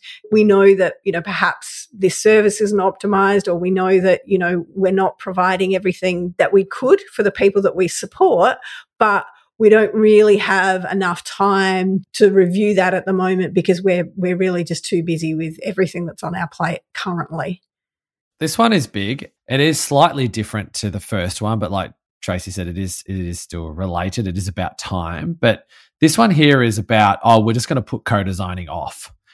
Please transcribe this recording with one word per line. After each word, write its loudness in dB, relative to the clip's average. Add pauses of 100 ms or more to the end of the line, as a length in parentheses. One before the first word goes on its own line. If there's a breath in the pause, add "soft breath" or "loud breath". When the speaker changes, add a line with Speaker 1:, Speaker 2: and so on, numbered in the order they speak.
(320 loud breath)
Speaker 1:
we 4
know 6
that, 0
you -4
know, -2
perhaps -6
this -2
service 2
isn't 0
optimized, 0
or 0
we -2
know 2
that, 2
you 0
know, -2
we're 0
not 0
providing -2
everything -4
that 0
we 6
could 0 (100)
for -4
the 0
people 0
that 0
we 0
support, 0 (400 loud breath)
but 2 (320 soft breath)
we 6
don't 6
really 6
have 0
enough -2
time 0 (120)
to 4
review 2
that 2
at -4
the -2
moment -2
because 0
we're, 0 (100)
we're -2
really -2
just -8
too -4
busy -4
with -8
everything -4
that's -14
on -8
our -6
plate -6 (140)
currently. -8 (800)
Speaker 2:
This -4
one 2
is 0
big. -8 (200)
It -2
is 2
slightly 2
different -6
to -4
the -8
first -6
one, -2
but -6
like -4 (300)
Tracy -8
said, -8
it -8
is, -8
it -8
is -8
still -12
related. -6
It -4
is -6
about -8
time. -8
But 0 (340 soft breath)
this 2
one 4
here 4
is 0
about, 2
"Oh, 6
we're 2
just -2
gonna -2
put -10
co-designing -4
off." -12 (220)